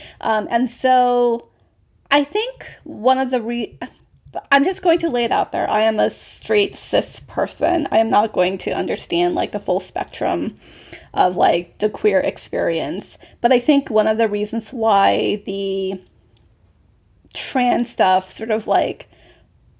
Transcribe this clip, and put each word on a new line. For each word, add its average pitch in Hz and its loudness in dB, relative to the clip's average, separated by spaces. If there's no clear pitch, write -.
Um, 214 -2
and 240 0
so 247 2
I 294 4
think 466 -4
one 233 0
of 262 -2
the 247 0
re-, 240 -6
I'm 277 4
just 359 -2
going 330 2
to 330 0
lay 240 0
it 233 -2
out 196 0
there. 202 -2
I - 0
am 220 2
a 214 2
straight - -2
cis - -4
person. - -2
I 220 2
am 226 2
not 220 2
going 185 0
to - -6
understand, 175 -2
like, 180 -2
the 208 -6
full 185 0
spectrum - -4
of, 185 2
like, 175 2
the 214 0
queer 196 0
experience. 170 -4
But 240 4
I 247 6
think 277 2
one 214 4
of 220 0
the 226 2
reasons 208 -4
why 208 2
the 196 -4
trans 240 0
stuff 185 2
sort 220 -6
of, 214 -2
like, - 0